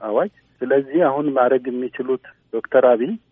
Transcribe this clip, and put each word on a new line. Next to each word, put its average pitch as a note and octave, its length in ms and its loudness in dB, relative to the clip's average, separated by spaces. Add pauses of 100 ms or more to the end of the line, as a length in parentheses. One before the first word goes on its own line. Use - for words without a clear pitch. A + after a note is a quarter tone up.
አዋጅ። A#2+ 300 -2 (300)
ስለዚህ C3+ 420 0
አሁን D3 280 0
ማድረግ C3 340 2
የሚችሉት B2+ 580 -6 (300)
ዶክተር B2+ 340 0
አብይ B2 240 2 (220)